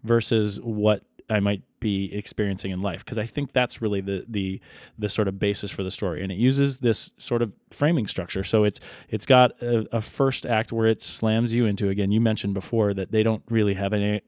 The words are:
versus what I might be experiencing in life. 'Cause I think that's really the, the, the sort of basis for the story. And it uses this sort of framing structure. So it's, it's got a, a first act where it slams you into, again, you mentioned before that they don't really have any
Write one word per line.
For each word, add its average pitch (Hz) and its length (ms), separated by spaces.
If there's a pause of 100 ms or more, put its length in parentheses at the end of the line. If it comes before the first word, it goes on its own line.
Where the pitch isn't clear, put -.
versus 110 560
what 107 440 (260)
I 107 100
might 101 220 (180)
be 98 340
experiencing 101 580
in 92 100
life. 92 240
'Cause 110 120
I 107 80
think 139 280
that's 123 280
really 101 200
the, 98 260
the, 95 320 (400)
the 107 80
sort 101 220
of 95 100
basis 101 320
for - 100
the 92 100
story. 87 300
And 95 80
it 92 60
uses 131 440
this 117 380
sort 117 240
of 110 120 (180)
framing 147 360
structure. 95 360
So 107 220
it's, - 160 (260)
it's - 180
got 127 260 (100)
a, 117 340
a 113 60
first - 440
act 113 280
where 113 140
it 110 140
slams 113 520
you 120 120
into, 101 220
again, 98 240
you 107 80
mentioned 107 340
before 104 420
that 95 180
they 107 100
don't 110 260
really 104 260
have 98 180
any 104 340